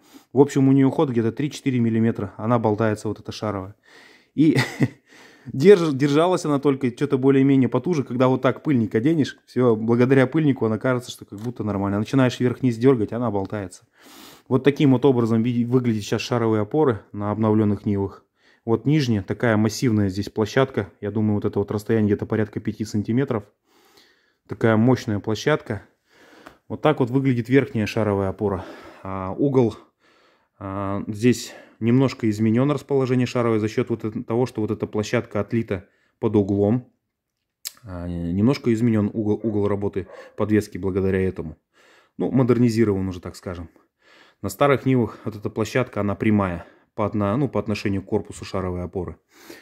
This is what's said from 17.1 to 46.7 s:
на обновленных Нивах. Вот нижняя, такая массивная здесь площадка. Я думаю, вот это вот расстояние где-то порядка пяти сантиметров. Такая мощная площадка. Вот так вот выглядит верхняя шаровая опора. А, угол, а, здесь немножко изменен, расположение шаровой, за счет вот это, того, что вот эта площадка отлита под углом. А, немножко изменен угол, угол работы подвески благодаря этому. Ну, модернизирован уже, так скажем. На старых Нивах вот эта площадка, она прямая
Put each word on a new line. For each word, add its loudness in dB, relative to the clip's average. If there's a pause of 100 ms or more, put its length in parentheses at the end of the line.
на -6
обновленных 2
Нивах. -4 (380)
Вот -2
нижняя, 0
такая 0
массивная 0
здесь -6
площадка. -2 (100)
Я -6
думаю, 0
вот -4
это -2
вот -4
расстояние 0
где-то -2
порядка -4
пяти -6
сантиметров. -2 (1040)
Такая 2
мощная 2
площадка. -4 (840)
Вот -12
так 2
вот 0
выглядит 0
верхняя 2
шаровая 0
опора. -4 (400)
А, -8
угол, 2 (840)
а, -6
здесь 0 (280)
немножко 2
изменен, 0
расположение 0
шаровой, 0
за 0
счет -2
вот -4
это, -6
того, 0
что -6
вот -4
эта -4
площадка -4
отлита -4 (300)
под -2
углом. 2 (920)
А, -10
немножко 0
изменен 2
угол, -2
угол -2
работы -4 (300)
подвески 0
благодаря 0
этому. -4 (600)
Ну, -2
модернизирован 2
уже, -10
так -14
скажем. -12 (720)
На -6
старых 2
Нивах 0
вот -8
эта -8
площадка, -4
она -2
прямая 0 (300)